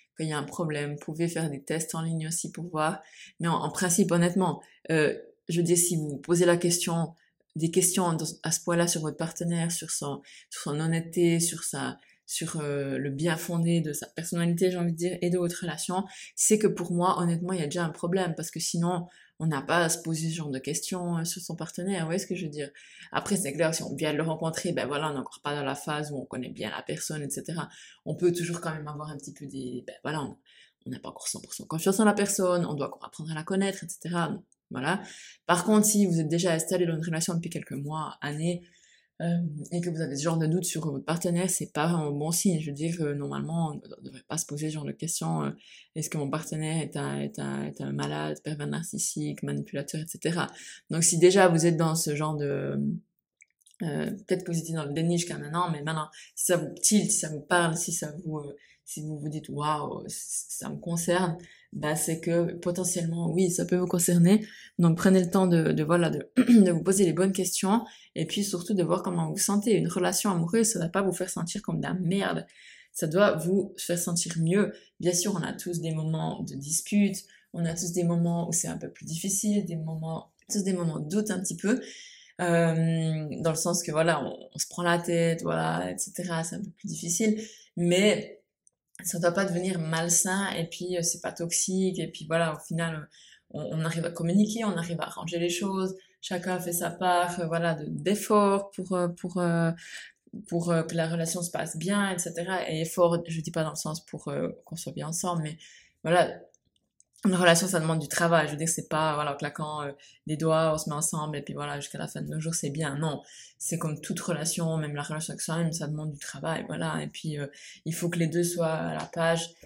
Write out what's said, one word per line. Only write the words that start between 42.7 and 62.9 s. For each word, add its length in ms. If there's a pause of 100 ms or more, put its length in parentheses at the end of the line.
veux 40
dire, 240
euh, 140
normalement, 560
on 60
ne 280
devrait 240
pas 120
se 60
poser 240
ce 40
genre 100
de 80
questions, 520
euh, 80 (440)
est-ce 140
que 80
mon 140
partenaire 500
est 160
un, 240
est 160
un, 300
est 120
un 140
malade, 500
pervers 240
narcissique, 760
manipulateur, 580
et 60
cetera. 440 (380)
Donc, 140
si 160
déjà 280
vous 200
êtes 100
dans 180
ce 200
genre 200
de, 420 (1080)
euh, 280 (160)
peut-être 160
que 80
vous 80
étiez 140
dans 120
le 80
déni 260
jusqu'à 180
maintenant, 340
mais 120
maintenant, 260 (260)
si 100
ça 120
vous 160
tilte, 380
si 80
ça 100
vous 100
parle, 380
si 160
ça 180 (140)
vous, 140
euh, 180 (260)
si 180
vous 180
vous 100
dites, « 200
Waouh, 600
c-, 400
ça 200
me 80
concerne », 600 (360)
bah, 240
c'est 240
que 320
potentiellement, 760